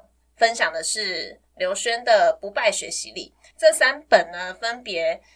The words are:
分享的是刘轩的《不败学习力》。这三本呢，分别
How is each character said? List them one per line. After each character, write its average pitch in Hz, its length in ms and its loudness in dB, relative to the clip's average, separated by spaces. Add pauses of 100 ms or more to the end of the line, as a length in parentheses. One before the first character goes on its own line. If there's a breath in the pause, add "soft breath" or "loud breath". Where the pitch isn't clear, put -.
(360)
分 226 180 2
享 202 180 -2
的 160 100 -8
是 180 580 -6 (160)
刘 185 180 -4
轩 233 300 -4
的 196 360 4
《不 196 80 -12
败 214 220 -2
学 - 180 -4
习 - 220 -10
力》。 - 240 -14 (220 soft breath)
这 320 160 6
三 285 360 0
本 175 220 6
呢， 180 240 -8
分 233 280 -8
别 170 380 -4 (160 soft breath)